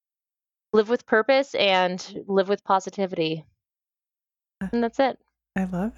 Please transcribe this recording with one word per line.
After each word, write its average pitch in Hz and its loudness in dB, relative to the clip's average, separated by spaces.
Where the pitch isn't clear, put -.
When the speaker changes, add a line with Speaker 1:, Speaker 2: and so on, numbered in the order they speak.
Speaker 1:
live 214 2
with 240 -2
purpose 269 2
and 185 0
live 190 0
with 202 -2
positivity. 180 -2
Speaker 2:
Uh, 190 -8
Speaker 1:
And 240 -2
that's 233 -4
it. 262 2
Speaker 2:
I 190 0
love 185 -4